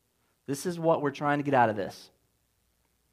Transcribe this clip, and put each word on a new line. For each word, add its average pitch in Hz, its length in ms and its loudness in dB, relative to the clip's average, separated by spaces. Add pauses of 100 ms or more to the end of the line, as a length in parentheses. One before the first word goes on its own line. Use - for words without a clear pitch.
(440)
This 139 220 -6
is 175 120 -6
what 165 220 2
we're 143 120 -2
trying 143 260 0
to 147 40 -2
get 139 120 0
out 117 160 6
of 107 60 -4
this. - 340 -10 (1040)